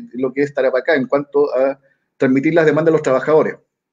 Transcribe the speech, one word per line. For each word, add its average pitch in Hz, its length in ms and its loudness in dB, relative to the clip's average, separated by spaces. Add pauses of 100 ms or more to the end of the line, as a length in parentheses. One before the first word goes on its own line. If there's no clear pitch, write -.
(120)
lo 127 200 -4
que 139 100 -2
es 143 100 -4
Tarapacá 127 420 0
en 131 120 0
cuanto 143 500 -2
a 135 240 -2 (380)
transmitir 135 340 0
las 160 140 4
demandas 156 260 2
de 160 60 2
los 156 40 -6
trabajadores. 131 540 0 (360)